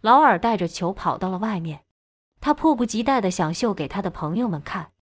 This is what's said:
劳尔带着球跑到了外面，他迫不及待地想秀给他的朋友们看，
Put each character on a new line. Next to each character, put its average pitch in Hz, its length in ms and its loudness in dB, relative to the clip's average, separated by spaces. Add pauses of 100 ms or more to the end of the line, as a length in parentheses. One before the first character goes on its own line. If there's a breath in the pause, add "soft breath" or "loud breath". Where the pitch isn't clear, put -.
劳 240 180 6
尔 247 180 6
带 226 200 0
着 175 100 0
球 175 240 -4
跑 170 260 -4
到 185 120 -4
了 185 80 -4
外 208 240 -4
面， 156 240 -10 (560)
他 294 120 2
迫 311 220 4
不 233 100 0
及 214 160 -2
待 247 200 2
地 185 100 2
想 170 220 -2
秀 202 200 0
给 147 140 -6
他 196 140 -6
的 190 80 -4
朋 160 260 -6
友 240 140 0
们 151 120 -4
看， - 300 -10 (120)